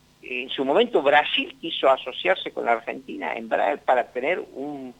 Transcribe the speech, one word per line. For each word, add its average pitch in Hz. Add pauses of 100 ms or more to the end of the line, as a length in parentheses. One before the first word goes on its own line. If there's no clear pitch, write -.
(220)
en 127
su 143
momento 175
Brasil 147
quiso -
asociarse -
con 123
la 120
Argentina, -
Embraer, 113
para 123
tener 135
un, 135